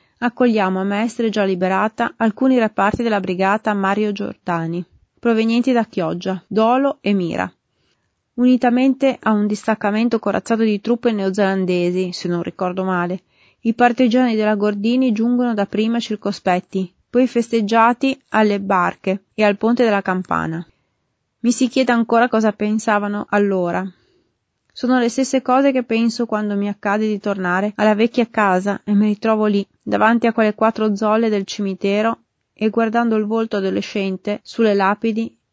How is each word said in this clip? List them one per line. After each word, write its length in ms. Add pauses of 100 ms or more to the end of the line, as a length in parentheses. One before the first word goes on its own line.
(200)
accogliamo 600
a 60
Mestre, 440
già 140
liberata, 720
alcuni 420
reparti 460
della 160
brigata 540
Mario 400
Giordani, 720 (340)
provenienti 540
da 100
Chioggia, 640
Dolo 540
e 120
Mira. 400 (840)
Unitamente 880
a 100
un 140
distaccamento 720
corazzato 460
di 160
truppe 320
neozelandesi, 1000
se 160
non 120
ricordo 440
male, 380 (380)
i 120
partigiani 600
della 200
Gordini 560
giungono 420
dapprima 460
circospetti, 960 (160)
poi 180
festeggiati 880 (120)
alle 320
barche 720
e 100
al 140
ponte 260
della 180
Campana. 640 (800)
Mi 80
si 180
chiede 220
ancora 380
cosa 220
pensavano 760
allora. 560 (880)
Sono 280
le 100
stesse 320
cose 300
che 100
penso 460
quando 280
mi 120
accade 400
di 120
tornare 580
alla 180
vecchia 340
casa 540
e 100
mi 140
ritrovo 400
lì, 200 (140)
davanti 460
a 60
quelle 200
quattro 420
zolle 340
del 160
cimitero, 760 (340)
e 160
guardando 460
il 100
volto 320
adolescente 840
sulle 320
lapidi, 600 (180)